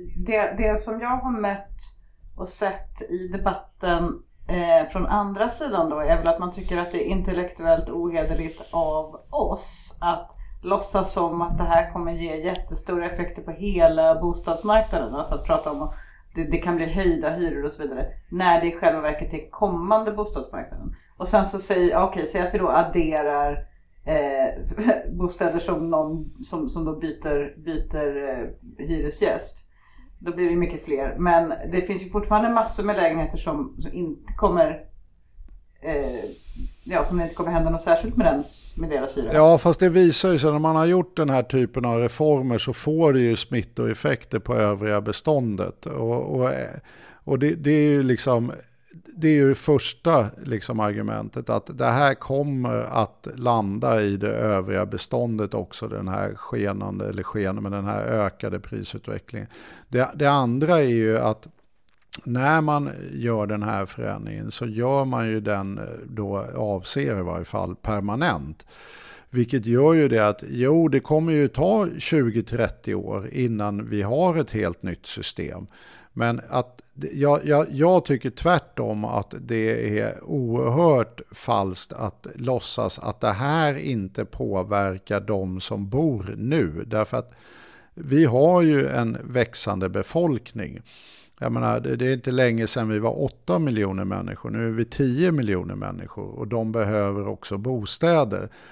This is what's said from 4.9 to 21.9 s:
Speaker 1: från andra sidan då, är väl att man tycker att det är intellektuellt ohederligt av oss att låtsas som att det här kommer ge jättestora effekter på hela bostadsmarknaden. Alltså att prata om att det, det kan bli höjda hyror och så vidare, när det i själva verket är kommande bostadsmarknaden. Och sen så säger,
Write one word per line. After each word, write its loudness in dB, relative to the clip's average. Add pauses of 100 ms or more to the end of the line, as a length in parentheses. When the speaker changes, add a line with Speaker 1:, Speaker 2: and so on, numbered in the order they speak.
Speaker 1:
från 0
andra 0
sidan -2
då, -2
är 4
väl 0
att 2
man -4
tycker -4
att -4
det -4
är -2
intellektuellt 0
ohederligt -2 (100)
av -2 (100)
oss -4
att -2 (320)
låtsas 0
som 0
att 0
det 0
här 4
kommer -4
ge -4
jättestora -4
effekter -6
på -10
hela 4
bostadsmarknaden. 0
Alltså -4
att -4
prata 0
om -6
att -4 (420)
det, -2
det 0
kan 0
bli 0
höjda 2
hyror -2
och -6
så -12
vidare, -4 (240)
när 4
det 0
i -2
själva 2
verket -4
är -8
kommande 0
bostadsmarknaden. -8 (220)
Och -6
sen 4
så -6
säger, 4